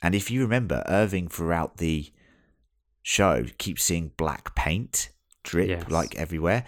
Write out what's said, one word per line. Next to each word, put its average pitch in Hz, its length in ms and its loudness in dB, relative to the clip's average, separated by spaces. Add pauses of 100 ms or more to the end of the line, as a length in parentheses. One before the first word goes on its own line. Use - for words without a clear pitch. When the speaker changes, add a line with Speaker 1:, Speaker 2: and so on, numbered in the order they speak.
Speaker 1:
And 87 120 2
if 101 160 0
you 127 120 0
remember, 107 440 0
Irving 95 420 2
throughout 82 480 -2
the 80 360 -2 (920)
show 80 420 2 (140)
keeps - 260 -4
seeing 82 320 0
black - 380 -4
paint - 560 -2 (320)
drip, 90 260 0
Speaker 2:
Yes. 85 220 -4
Speaker 1:
like, 80 260 0
everywhere. 85 520 0